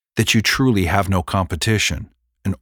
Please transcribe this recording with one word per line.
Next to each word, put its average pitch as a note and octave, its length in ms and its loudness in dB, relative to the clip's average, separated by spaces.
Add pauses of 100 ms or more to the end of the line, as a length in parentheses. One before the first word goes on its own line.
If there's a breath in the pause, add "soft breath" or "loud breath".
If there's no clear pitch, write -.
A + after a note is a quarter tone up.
(160)
that A2+ 180 0
you A#2 60 4
truly A2 460 2
have F#2+ 220 0
no F#2 140 0
competition? F#2+ 880 -2 (340)
And F#2+ 180 -2